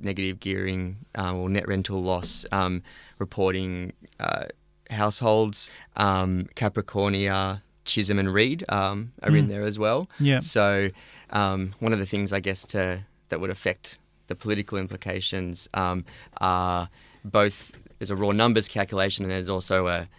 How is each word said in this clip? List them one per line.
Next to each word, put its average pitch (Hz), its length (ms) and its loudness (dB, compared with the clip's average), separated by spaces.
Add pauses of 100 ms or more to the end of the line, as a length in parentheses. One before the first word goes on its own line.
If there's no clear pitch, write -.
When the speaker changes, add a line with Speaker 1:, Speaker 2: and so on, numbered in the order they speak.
Speaker 1:
negative 95 400 -4
gearing, 95 560 -2 (200)
uh, 92 200 -2
or 90 120 -2
net 98 200 0
rental 95 340 -2
loss, 90 480 -2
um, 92 320 0 (380)
reporting, 92 720 -2 (260)
uh, - 280 -2 (440)
households, 107 800 2 (260)
um, 92 600 2
Capricornia, 98 1080 0 (220)
Chisholm 101 340 2
and 95 160 2
Reid, 127 340 2
um, 101 440 -2 (100)
are 151 140 6
in 147 100 6
Speaker 2:
Mm. 101 40 0
Speaker 1:
there 101 120 -4
as 104 160 -2
well. 117 300 0 (100)
Speaker 2:
Yeah. 139 220 4
Speaker 1:
So, 101 500 4 (400)
um, 95 480 0
one 113 140 2
of 104 80 2
the 98 60 -2
things, 101 260 -2
I 98 80 2
guess, 95 260 -4
to, 95 380 -2 (240)
that 82 120 -4
would 95 100 -2
affect - 480 -4 (280)
the 107 80 -6
political 101 440 -2
implications, 95 960 -6
um, 90 300 0 (340)
are 90 500 0 (360)
both 104 460 2 (280)
there's 95 120 -6
a 98 60 -2
raw 101 160 2
numbers 110 360 4
calculation, 98 560 -2
and 92 60 -2
there's 92 180 -4
also 92 400 0
a, 87 200 -2 (100)